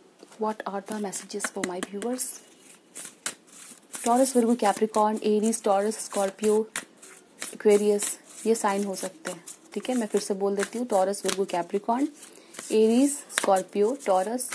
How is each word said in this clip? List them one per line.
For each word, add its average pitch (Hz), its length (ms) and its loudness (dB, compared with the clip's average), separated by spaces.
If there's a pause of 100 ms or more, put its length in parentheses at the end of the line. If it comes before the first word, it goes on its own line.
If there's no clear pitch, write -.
(420)
What 214 260 -4
are 196 220 -6
the 214 120 -4
messages 196 440 -6
for 190 200 -6
my 180 140 -8
viewers? 202 440 -6 (1800)
Taurus, 247 300 4
Virgo, 240 280 4
Capricorn, 214 600 2
Aries, 214 340 2
Taurus, 208 480 2
Scorpio, 214 560 0 (920)
Aquarius, 208 480 4 (420)
ये 220 80 4
साइन 202 300 0
हो 196 100 -6
सकते 185 360 -8
हैं, 175 140 -12 (300)
ठीक 202 140 -6
है? 254 80 -2
मैं 220 100 -2
फिर 208 140 0
से - 140 -4
बोल 196 220 0
देती 202 220 -4
हूँ, 247 80 -4
Taurus, 196 400 0
Virgo, 190 280 0
Capricorn, 202 520 -2 (640)
Aries, 226 400 6 (280)
Scorpio, 202 500 2 (160)
Taurus, 208 380 0 (100)